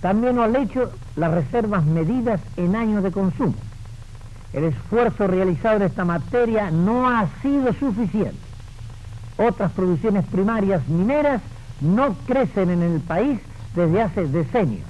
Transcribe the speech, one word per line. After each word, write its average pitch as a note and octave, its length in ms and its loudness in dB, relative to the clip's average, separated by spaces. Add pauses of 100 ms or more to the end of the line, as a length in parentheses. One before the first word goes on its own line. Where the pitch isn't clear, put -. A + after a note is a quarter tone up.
También A3+ 360 2
lo A#3+ 60 4
han A3+ 120 4
hecho B3+ 340 0 (280)
las E3 140 2
reservas G3 520 2
medidas F3 560 2 (160)
en F3+ 200 2
años G#3+ 280 0
de F#3+ 80 0
consumo. F#3+ 440 0 (960)
El C#3 100 0
esfuerzo G3+ 640 0
realizado F#3+ 480 2
en G3+ 80 2
esta F#3 220 0
materia G#3 680 0
no A3 380 2
ha A3+ 180 2 (140)
sido C4+ 320 2
suficiente. G#3 640 -2 (1000)
Otras A3+ 360 2
producciones F#3 520 2
primarias G3 600 0
mineras B3 540 2 (400)
no G#3 340 2 (100)
crecen A#3 440 2
en F3 120 2
el E3+ 200 2
país G#3+ 380 0 (360)
desde F3 260 4
hace F#3+ 260 0
decenios. C#3 640 0